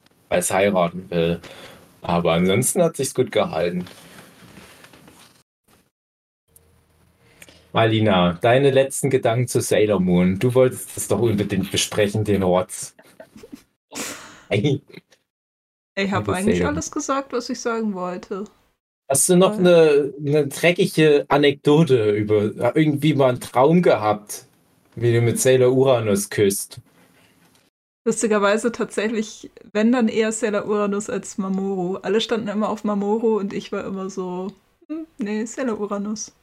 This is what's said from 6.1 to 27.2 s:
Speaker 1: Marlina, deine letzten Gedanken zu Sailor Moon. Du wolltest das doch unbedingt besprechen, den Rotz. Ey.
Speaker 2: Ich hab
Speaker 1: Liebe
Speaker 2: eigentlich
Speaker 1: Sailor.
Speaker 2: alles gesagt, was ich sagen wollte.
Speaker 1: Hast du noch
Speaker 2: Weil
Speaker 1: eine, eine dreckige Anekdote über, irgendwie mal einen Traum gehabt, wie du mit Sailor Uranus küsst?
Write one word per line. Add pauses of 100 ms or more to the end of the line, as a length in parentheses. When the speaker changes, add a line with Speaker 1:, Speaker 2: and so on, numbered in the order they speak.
Speaker 1:
Marlina,
deine
letzten
Gedanken
zu
Sailor
Moon.
Du
wolltest
das
doch
unbedingt
besprechen,
den
Rotz. (1500)
Ey. (1120)
Speaker 2:
Ich
hab
Speaker 1:
Liebe
Speaker 2:
eigentlich
Speaker 1:
Sailor.
Speaker 2:
alles
gesagt,
was
ich
sagen
wollte. (680)
Speaker 1:
Hast
du
noch
Speaker 2:
Weil
Speaker 1:
eine, (260)
eine
dreckige
Anekdote
über,
irgendwie
mal
einen
Traum
gehabt, (500)
wie
du
mit
Sailor
Uranus
küsst? (1300)